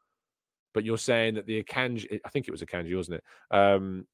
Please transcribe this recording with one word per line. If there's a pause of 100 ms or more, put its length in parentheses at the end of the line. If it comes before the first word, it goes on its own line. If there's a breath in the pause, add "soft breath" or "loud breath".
(720)
but
you're
saying
that
the
Akanji,
I
think
it
was
Akanji,
wasn't
it?
Um,